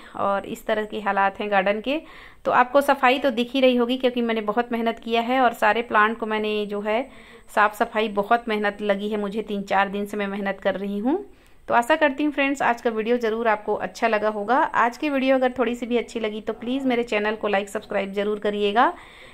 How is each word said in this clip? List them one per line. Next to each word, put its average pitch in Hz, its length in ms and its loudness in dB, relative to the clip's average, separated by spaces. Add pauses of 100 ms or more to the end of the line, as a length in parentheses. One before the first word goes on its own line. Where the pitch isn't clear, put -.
(160)
और 202 300 -2
इस - 200 -12
तरह 214 180 -2
के 214 160 -8
हालात 196 400 0
हैं 208 100 -6
गार्डन 202 300 2
के। 269 200 -2 (440)
तो 269 80 0
आपको 247 300 4
सफाई 277 360 4
तो 277 140 0
दिख 240 200 -2
ही 269 80 0
रही 254 160 6
होगी 240 200 2
क्योंकि 247 260 0
मैंने 226 200 0
बहुत 233 300 -2
मेहनत 233 280 -2
किया 226 220 0
है 254 180 0
और 233 140 4
सारे 220 300 2
प्लांट 226 340 2
को 226 80 -6
मैंने 214 400 -2
जो 202 140 -6
है 214 220 -2 (480)
साफ़ 208 240 4
सफाई, 220 360 0
बहुत 202 380 0
मेहनत 208 340 -2
लगी 208 260 0
है 220 100 -2
मुझे, 202 240 -4
तीन 202 220 -6
चार 196 240 2
दिन 202 180 -4
से 202 100 -10
मैं 202 120 -2
मेहनत 196 320 -4
कर 190 160 0
रही 202 220 -6
हूँ। 285 260 0 (440)
तो 226 60 2
आशा 240 220 4
करती 294 280 2
हूँ 302 80 0
फ्रेंड्स 277 300 -2
आज 233 180 0
का 240 100 -2
वीडियो 220 280 0
ज़रूर 226 300 0
आपको 208 280 0
अच्छा 190 320 -2
लगा 214 220 2
होगा। 214 260 0
आज 247 400 2
की 302 140 -2
वीडियो 269 260 2
अगर 254 220 2
थोड़ी 240 160 0
सी 240 120 -6
भी 240 120 0
अच्छी 226 220 -6
लगी 214 200 -4
तो 220 140 -4
प्लीज़ 254 320 -4
मेरे 240 180 2
चैनल 214 300 0
को 214 140 -4
लाइक 202 200 0
सब्सक्राइब 202 440 -6
ज़रूर 202 260 -2
करिएगा। 208 540 2 (420)